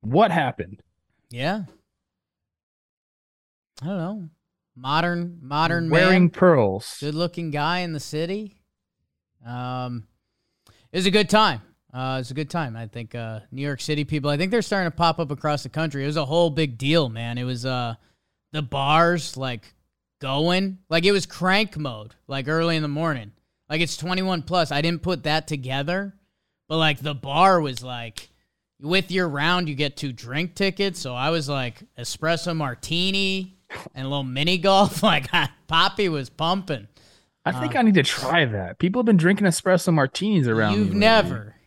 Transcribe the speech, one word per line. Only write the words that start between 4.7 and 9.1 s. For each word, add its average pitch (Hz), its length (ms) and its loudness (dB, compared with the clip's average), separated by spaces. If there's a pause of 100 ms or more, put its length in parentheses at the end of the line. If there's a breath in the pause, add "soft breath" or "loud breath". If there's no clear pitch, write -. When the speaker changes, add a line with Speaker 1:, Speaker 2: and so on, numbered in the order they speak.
Speaker 2:
Modern, 175 680 -2
modern 160 480 0
Speaker 1:
Wearing 180 320 6
Speaker 2:
man. 175 80 6
Speaker 1:
pearls. 113 680 4
Speaker 2:
Good-looking 165 520 -4
guy 156 300 -2
in 175 120 -6
the 147 80 -6
city. 185 640 -8 (840)